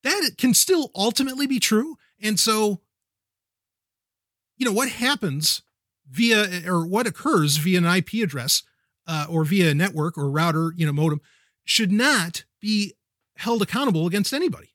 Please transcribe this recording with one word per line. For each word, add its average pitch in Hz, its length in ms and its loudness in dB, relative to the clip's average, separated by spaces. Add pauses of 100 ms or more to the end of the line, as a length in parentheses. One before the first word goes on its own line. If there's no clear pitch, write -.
That 330 380 0
can 247 160 4
still 330 400 2
ultimately 262 500 -2
be 262 140 0
true. 254 380 0 (220)
And 214 200 -2
so, 214 420 0 (1800)
you 254 80 -2
know, 233 60 2
what 247 180 0
happens 196 720 -2 (480)
via, 202 560 2
or 175 220 0
what 214 180 0
occurs 156 520 0
via 180 200 2
an 175 80 4
I 180 160 2
P 220 220 -4
address, 135 400 -2 (420)
uh, 156 240 -6
or 160 140 0
via 170 260 4
a 143 60 2
network 165 420 0
or 143 140 -2
router, 165 440 0
you 165 120 0
know, 143 60 -2
modem, 151 280 0 (420)
should 208 280 -2
not 208 520 0 (160)
be 208 340 -4 (420)
held 233 260 -2
accountable 185 460 0
against 196 260 -2
anybody. 302 420 -4